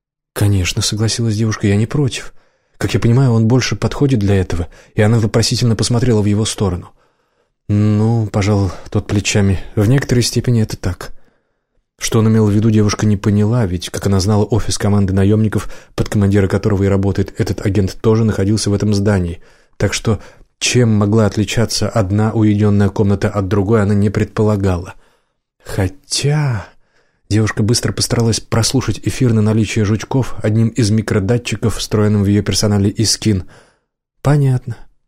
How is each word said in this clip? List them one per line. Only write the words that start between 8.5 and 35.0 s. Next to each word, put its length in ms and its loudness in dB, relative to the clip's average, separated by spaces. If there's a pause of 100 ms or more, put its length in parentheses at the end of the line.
тот 180 -4
плечами, 520 0 (160)
«в 120 2
некоторой 360 2
степени 380 0
это 160 -4
так». 340 -8 (880)
Что 200 0
он 80 4
имел 200 4
в 40 2
виду, 200 2
девушка 340 2
не 100 2
поняла, 520 0
ведь, 220 -6
как 180 -6
она 120 2
знала, 240 2
офис 360 -2
команды 340 0
наемников, 580 0 (220)
под 160 -4
командира 380 2
которого 360 0
и 40 2
работает 520 0
этот 240 -4
агент, 380 0
тоже 240 2
находился 460 0
в 20 0
этом 220 0
здании. 460 -2 (360)
Так 160 0
что 260 -2 (380)
чем 380 2
могла 320 2
отличаться 600 -2
одна 440 0
уединенная 580 2
комната 400 0
от 180 -4
другой, 360 2
она 100 0
не 160 2
предполагала. 840 -2 (680)
Хотя... 1040 -4 (640)
Девушка 340 0
быстро 300 -2
постаралась 460 -2
прослушать 640 -2
эфир 300 0
на 80 2
наличие 440 0
жучков 580 -2
одним 260 2
из 220 0
микродатчиков, 840 -2
встроенным 460 0
в 40 2
ее 160 2
персональный 460 2
Искин. 560 0 (760)
Понятно. 560 0 (300)